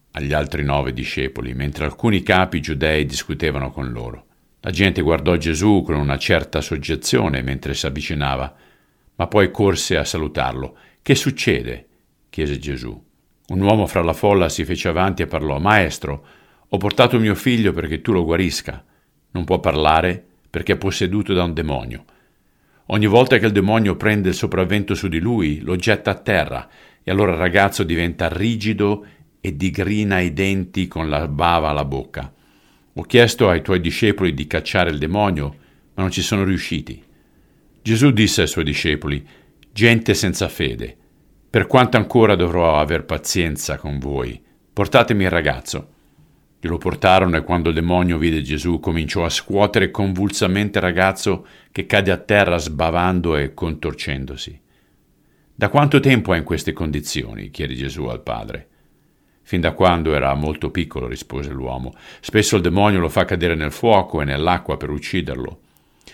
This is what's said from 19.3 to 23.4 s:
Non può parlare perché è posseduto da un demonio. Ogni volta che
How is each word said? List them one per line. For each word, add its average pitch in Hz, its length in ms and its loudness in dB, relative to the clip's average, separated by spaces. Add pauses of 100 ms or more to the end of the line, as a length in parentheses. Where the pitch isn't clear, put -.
Non 90 140 -4
può 90 140 2
parlare 80 640 2 (240)
perché 82 260 -2
è 85 40 0
posseduto 95 560 -2
da 87 80 2
un 87 140 -2
demonio. 67 500 -6 (840)
Ogni 104 180 2
volta 113 320 6
che 110 80 2